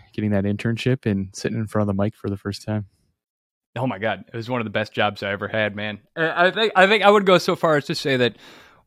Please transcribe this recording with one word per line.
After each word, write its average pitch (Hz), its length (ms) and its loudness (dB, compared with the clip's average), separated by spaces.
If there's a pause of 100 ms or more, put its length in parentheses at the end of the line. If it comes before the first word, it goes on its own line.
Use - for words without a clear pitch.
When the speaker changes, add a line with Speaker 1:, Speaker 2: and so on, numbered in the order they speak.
(140)
Speaker 1:
getting 107 180 -2
that 98 140 0
internship 113 600 -2
and 98 300 -2
sitting 117 240 -4
in 107 80 -4
front 104 200 0
of 101 80 -2
the 98 60 0
mic 107 140 -2
for - 120 -10
the 98 100 -4
first - 280 -8
time? 104 220 -4 (880)
Speaker 2:
Oh 117 100 -4
my 107 140 -4
God. 101 340 -2
It - 20 -8
was 117 140 -8
one 123 120 -2
of 110 40 -4
the 107 60 -8
best 107 220 -4
jobs 104 280 0
I 101 100 -2
ever 101 160 -4
had, 104 280 -2
man. 104 240 -8 (160)
Uh, 160 200 -2
I 175 140 4
think, 208 260 -2
I 185 120 8
think 208 160 2
I 202 80 8
would 208 160 4
go 185 100 6
so 170 180 0
far 156 220 2
as 143 80 -2
to 170 80 -4
say 139 240 -2
that 120 200 2 (500)